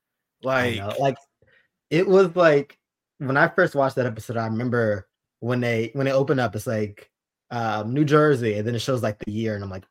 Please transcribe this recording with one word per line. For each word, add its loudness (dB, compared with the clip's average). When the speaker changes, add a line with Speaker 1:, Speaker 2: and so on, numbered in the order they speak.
Speaker 1:
I 0
know, -4
Speaker 2:
Like -6
Speaker 1:
like, 0
it 2
was 4
like, 4
when -2
I 4
first 2
watched 0
that 0
episode, -8
I -4
remember -2
when -2
they, -2
when -2
it 0
opened 0
up, -2
it's -6
like, -6
um, -4
New 2
Jersey, 2
and -4
then -4
it -4
shows, -2
like, -4
the -10
year, -4
and -10
I'm -10
like, -14